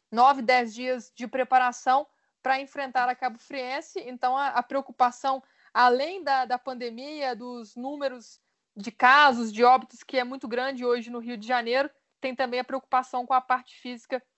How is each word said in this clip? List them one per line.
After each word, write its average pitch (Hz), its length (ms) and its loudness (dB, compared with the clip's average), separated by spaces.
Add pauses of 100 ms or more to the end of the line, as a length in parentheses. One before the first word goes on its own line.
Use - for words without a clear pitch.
(120)
nove, 262 300 6
dez 240 320 2
dias 254 420 -6
de 247 120 -10
preparação 254 800 0 (340)
pra 262 180 0
enfrentar 262 480 -4
a 254 80 -2
Cabo 240 220 -6
Friense. 269 720 -8
Então, 254 280 -2
a, 277 120 0
a 247 160 0
preocupação, 269 800 -2 (300)
além 262 500 2
da, 269 220 0
da 247 120 -2
pandemia, 254 760 -8
dos 240 400 -14
números 262 640 -8 (360)
de 202 140 -10
casos, 254 640 4
de 220 100 2
óbitos, 247 380 4
que - 160 -6
é 254 60 0
muito 254 240 -10
grande 247 360 -4
hoje 240 260 -2
no 240 100 -10
Rio 233 180 -10
de 214 100 -14
Janeiro, 247 400 0 (320)
tem 262 140 -6
também 247 260 -4
a 247 40 -2
preocupação 254 640 -4
com 262 60 0
a 254 80 4
parte 254 340 -4
física 247 480 -10 (140)